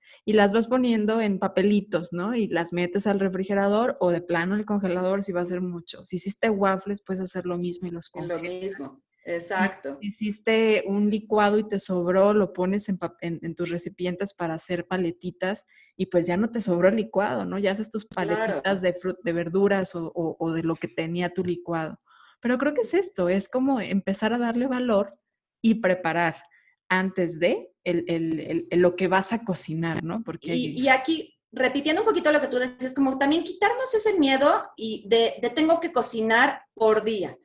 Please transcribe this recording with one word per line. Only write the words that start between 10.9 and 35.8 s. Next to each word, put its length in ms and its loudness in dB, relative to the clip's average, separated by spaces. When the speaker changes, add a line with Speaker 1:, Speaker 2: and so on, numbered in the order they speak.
Speaker 1:
licuado 480 2
y 80 -2
te 120 -4
sobró, 540 4
lo 200 2
pones 360 -2
en 80 -2
pa-, 240 -8
en, 220 -6
en 100 -6
tus 160 -6
recipientes 640 -6
para 220 -4
hacer 320 -6
paletitas 760 -4
y, 120 -4
pues, 180 2
ya 120 0
no 140 0
te 100 -4
sobró 280 4
el 60 4
licuado, 500 0
¿no? 140 -4
Ya 140 2
haces 180 -6
tus 140 -8
Speaker 2:
Claro. 320 -4
Speaker 1:
paletitas 440 0
de 140 2
frut-, 280 -6
de 100 -2
verduras 600 2
o, 220 -6
o, 240 -2
o 120 -2
de 120 -2
lo 120 0
que 120 -6
tenía 460 -4
tu 100 -4
licuado. 560 -4
Pero 200 0
creo 160 0
que 60 2
es 120 -2
esto, 360 0
es 200 0
como 320 0
empezar 500 -2
a 60 0
darle 300 0
valor 500 0
y 160 4
preparar 600 2
antes 520 0
de 320 0
el, 240 0
el, 320 -2
el, 300 -4
el 100 2
lo 160 6
que 120 0
vas 260 2
a 100 -4
cocinar, 600 -4
¿no? 200 -4
Porque 260 -10
Speaker 2:
Y, 20 -4
Speaker 1:
hay 300 -2
Speaker 2:
y 80 2
aquí, 500 0
repitiendo 520 0
un 40 2
poquito 240 2
lo 80 4
que 80 0
tú 120 -4
decías, 340 -6
como 240 2
también 260 2
quitarnos 500 -2
ese 260 2
miedo 440 4
y 300 -8
de, 340 4
de 80 -2
tengo 300 2
que 120 -6